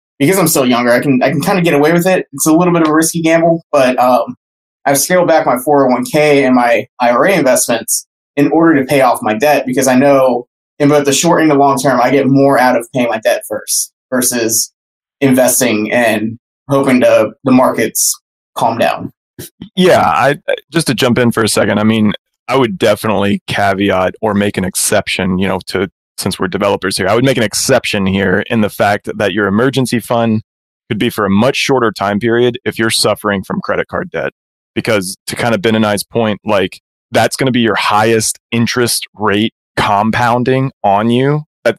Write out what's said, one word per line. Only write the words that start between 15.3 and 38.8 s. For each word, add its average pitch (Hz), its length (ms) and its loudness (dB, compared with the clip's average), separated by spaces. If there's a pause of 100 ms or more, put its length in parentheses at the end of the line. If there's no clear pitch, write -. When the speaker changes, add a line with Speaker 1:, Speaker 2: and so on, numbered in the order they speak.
Speaker 1:
and 113 460 -2 (320)
hoping 135 300 2
to, 113 320 2 (100)
the 131 80 -2
markets 123 640 0 (400)
calm 120 220 -2
down. 65 320 -2 (640)
Speaker 2:
Yeah, 170 260 4
I, 110 380 0 (320)
just 160 160 -4
to 120 80 0
jump 120 240 0
in 117 140 2
for 113 100 0
a 104 60 0
second, 104 320 0
I 107 40 0
mean, 110 280 2 (360)
I 127 80 0
would 110 220 0
definitely 101 680 0
caveat 95 760 0
or 107 120 0
make 101 220 0
an 92 80 -2
exception, 92 720 -2
you 95 80 -2
know, 95 200 -2
to, 95 240 -4 (280)
since - 200 -6
we're 95 100 -2
developers 98 480 -2
here, 92 120 -2
I 101 60 2
would 120 100 2
make 135 120 2
an 123 60 0
exception 107 640 -2
here 95 420 0
in 113 140 0
the 101 80 -2
fact 104 440 -2
that 104 180 -2
your 101 140 0
emergency 120 540 0
fund 117 420 -2 (460)
could 107 100 -6
be 120 120 -2
for 107 160 -2
a 98 40 0
much 113 260 2
shorter 120 360 0
time 101 260 -2
period 120 460 0
if 104 140 -6
you're 113 120 0
suffering 101 540 -2
from - 160 -6
credit 87 280 -4
card 87 220 -8
debt. 69 220 -6 (420)
Because 104 420 -4 (100)
to - 100 -10
kind 117 180 -2
of 101 60 -2
Ben 113 140 0
and 110 100 0
I's 104 200 -2
point, 110 400 -4
like, 95 360 -2 (300)
that's 113 260 0
gonna 135 140 -2
be 120 100 0
your 110 140 2
highest 110 640 0 (120)
interest 117 640 -2